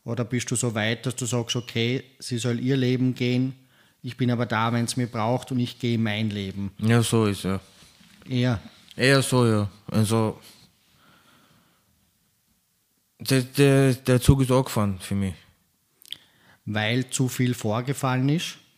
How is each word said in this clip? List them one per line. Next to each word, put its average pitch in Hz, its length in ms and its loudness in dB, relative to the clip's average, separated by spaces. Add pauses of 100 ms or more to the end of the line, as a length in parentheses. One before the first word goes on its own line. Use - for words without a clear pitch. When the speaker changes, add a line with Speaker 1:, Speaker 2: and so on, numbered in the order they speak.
Speaker 1:
Oder 117 220 -4
bist 123 260 -4
du 123 40 -2
so 117 180 -2
weit, 113 320 -2
dass 127 100 -4
du 127 100 -6
sagst, 120 300 -2
okay, 120 480 -2 (160)
sie 120 200 -6
soll 120 200 -2
ihr 127 160 0
Leben 127 380 2
gehen, 127 400 0 (480)
ich 123 160 -12
bin 123 140 0
aber 117 160 0
da, 117 260 0
wenn's 120 240 -2
mir 120 100 -2
braucht 117 440 -2
und 127 80 -2
ich 120 200 -4
gehe 117 200 0
mein 110 320 -2
Leben? 98 480 -6
Speaker 2:
Ja, 117 240 4
so 110 240 2
ist, 101 160 -2
ja. 95 180 -2 (680)
Speaker 1:
Eher? 123 320 0 (380)
Speaker 2:
Eher 135 240 4
so, 123 240 2
ja. 104 240 2 (200)
Also, 110 520 0 (2750)
der, 131 240 2
der, 135 500 4
der 127 260 2
Zug 135 220 4
ist 131 100 0
angefahren 107 480 0
für - 160 -8
mich. 95 200 -2 (1300)
Speaker 1:
Weil 110 440 -2
zu 131 200 0
viel 123 240 0
vorgefallen 127 760 -2
ist? 156 300 -2 (200)